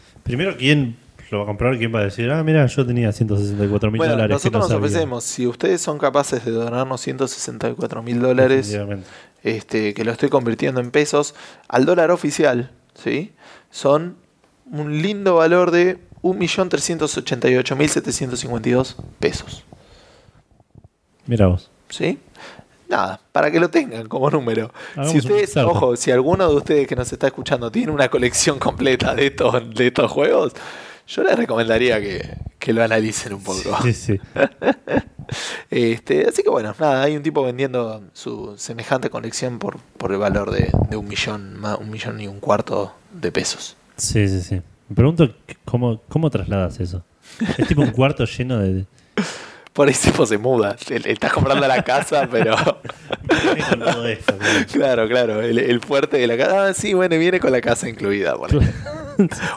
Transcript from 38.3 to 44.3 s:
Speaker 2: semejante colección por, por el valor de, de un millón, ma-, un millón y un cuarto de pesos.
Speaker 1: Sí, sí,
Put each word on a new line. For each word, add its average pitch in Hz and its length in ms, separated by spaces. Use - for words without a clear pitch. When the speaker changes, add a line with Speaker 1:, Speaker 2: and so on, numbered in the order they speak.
Speaker 2:
semejante 120 540
colección 117 480
por, 101 180
por 92 120
el 98 60
valor 101 320
de, 95 220
de 107 80
un 101 100
millón, 101 520
ma-, 104 160
un 110 160
millón 110 280
y 104 60
un 101 140
cuarto 101 560
de 147 180
pesos. - 460
Speaker 1:
Sí, - 320
sí, 95 140